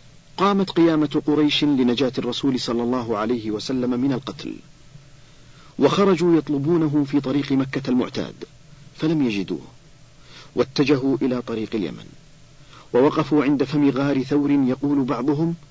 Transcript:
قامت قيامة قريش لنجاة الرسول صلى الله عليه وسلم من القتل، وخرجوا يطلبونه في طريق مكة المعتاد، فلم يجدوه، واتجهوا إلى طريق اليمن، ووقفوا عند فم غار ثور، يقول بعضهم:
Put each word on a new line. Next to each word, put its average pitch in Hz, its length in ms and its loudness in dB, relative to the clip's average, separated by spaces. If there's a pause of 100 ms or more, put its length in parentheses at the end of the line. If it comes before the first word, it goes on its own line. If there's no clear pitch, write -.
(380)
قامت 196 320 2
قيامة 156 580 2
قريش 147 360 2
لنجاة 127 540 2
الرسول 127 420 -2
صلى 120 240 -2
الله 120 340 -2
عليه 110 340 -2
وسلم 123 480 -2
من 135 140 0
القتل، 92 420 -8 (1200)
وخرجوا 170 580 4
يطلبونه 151 680 0
في 139 160 -2
طريق 135 320 -2
مكة 135 380 -2
المعتاد، 113 460 -2 (600)
فلم 156 300 0
يجدوه، 92 400 -4 (880)
واتجهوا 135 680 0
إلى 123 200 -2
طريق 113 340 -6
اليمن، 62 300 -6 (880)
ووقفوا 143 500 2
عند 139 200 0
فم 143 260 0
غار 135 340 0
ثور، 143 280 0
يقول 139 520 0
بعضهم: 143 520 -2 (160)